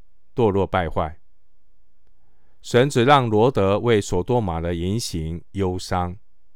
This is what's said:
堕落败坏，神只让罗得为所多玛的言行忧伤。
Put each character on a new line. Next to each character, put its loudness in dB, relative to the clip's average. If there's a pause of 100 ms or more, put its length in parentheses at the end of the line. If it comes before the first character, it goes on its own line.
(340)
堕 4
落 2
败 0
坏， -4 (1400)
神 4
只 4
让 6
罗 6
得 4
为 4
所 0
多 2
玛 -2
的 -2
言 -2
行 -6
忧 -2
伤。 -2 (400)